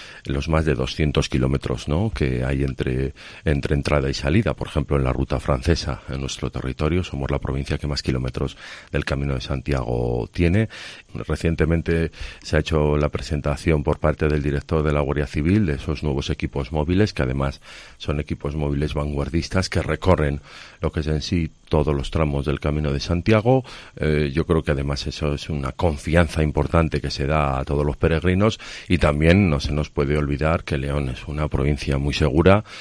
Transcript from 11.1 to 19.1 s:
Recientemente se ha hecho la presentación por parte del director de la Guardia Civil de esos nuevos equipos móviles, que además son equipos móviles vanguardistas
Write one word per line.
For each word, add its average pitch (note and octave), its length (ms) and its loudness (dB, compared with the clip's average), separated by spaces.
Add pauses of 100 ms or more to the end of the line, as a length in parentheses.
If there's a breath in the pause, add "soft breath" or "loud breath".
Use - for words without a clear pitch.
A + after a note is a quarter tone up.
Recientemente D#2+ 960 0 (320 loud breath)
se - 140 0
ha - 20 4
hecho D2+ 380 2
la D2 120 2
presentación D2 760 0
por D2 140 2
parte D2+ 300 2
del D2 160 2
director D2 400 0
de D2+ 80 2
la D2 100 2
Guardia C#2+ 240 0
Civil F2+ 400 2
de C#2+ 100 0
esos D2 280 -6
nuevos C#2+ 260 -2
equipos C#2+ 420 -4
móviles, F2 420 2
que C#2+ 100 0
además C2+ 380 -2 (360 loud breath)
son D2 220 -4
equipos D2 360 -6
móviles D2 380 -2
vanguardistas D2 760 -2